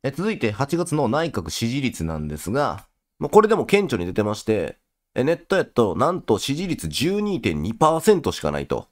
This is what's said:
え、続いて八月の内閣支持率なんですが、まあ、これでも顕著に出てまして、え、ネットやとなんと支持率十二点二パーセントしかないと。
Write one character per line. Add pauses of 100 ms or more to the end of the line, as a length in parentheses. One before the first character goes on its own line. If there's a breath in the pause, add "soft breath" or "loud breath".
え、
続
い
て
八
月
の
内
閣
支
持
率
な
ん
で
す
が、 (320)
ま
あ、
こ
れ
で
も
顕
著
に
出
て
ま
し
て、 (360)
え、
ネ
ッ
ト
や
と
な
ん
と
支
持
率
十
二
点
二
パ
ー
セ
ン
ト
し
か
な
い
と。